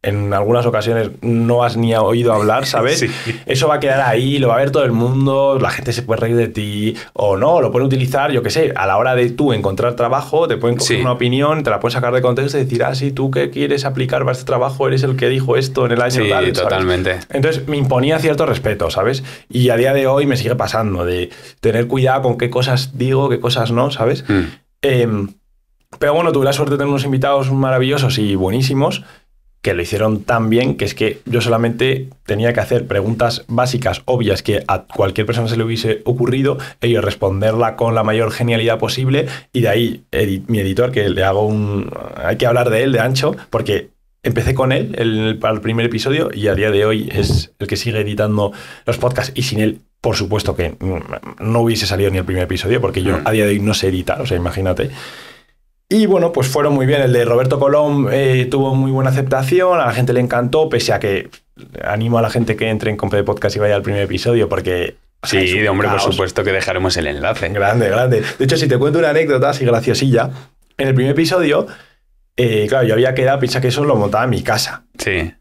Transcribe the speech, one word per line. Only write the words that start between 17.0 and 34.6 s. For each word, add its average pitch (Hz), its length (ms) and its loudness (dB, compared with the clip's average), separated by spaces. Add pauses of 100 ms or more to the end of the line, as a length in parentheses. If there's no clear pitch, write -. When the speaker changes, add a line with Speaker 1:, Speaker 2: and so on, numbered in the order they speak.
Speaker 1:
Entonces 139 360 0
me 147 80 -2
imponía 135 440 2
cierto 156 260 2
respeto, 104 440 -2
¿sabes? 131 340 0 (260)
Y 123 200 2
a 113 60 4
día 131 180 2
de 135 140 2
hoy 139 180 2
me 135 120 2
sigue - 180 -2
pasando 98 480 -2
de 90 260 -2 (300)
tener 117 280 2
cuidado 131 340 2
con 120 160 0
qué 120 120 -2
cosas 127 480 -2
digo, 135 300 2
qué 120 140 0
cosas 120 320 0
no, 127 180 2
¿sabes? 131 380 -2
Speaker 2:
Mm. 95 140 2 (380)
Speaker 1:
Em, 113 460 0 (720)
pero 147 160 2
bueno, 165 180 2
tuve 135 140 2
la 139 80 2
suerte 139 220 0
de - 20 -2
tener 143 120 -2
unos 139 140 0
invitados 139 480 0
maravillosos 131 680 2
y 104 180 0
buenísimos 131 680 0 (580)
que 101 120 -2
lo 87 80 -2
hicieron 104 420 -2
tan 113 260 0
bien 127 280 2
que 120 80 -2
es - 100 -6
que - 300 -2
yo 120 160 -2
solamente 120 680 0 (180)
tenía 113 280 0
que 107 80 0
hacer 123 260 -2
preguntas 113 600 -2
básicas, 120 560 -2
obvias, 113 360 0
que 104 280 -2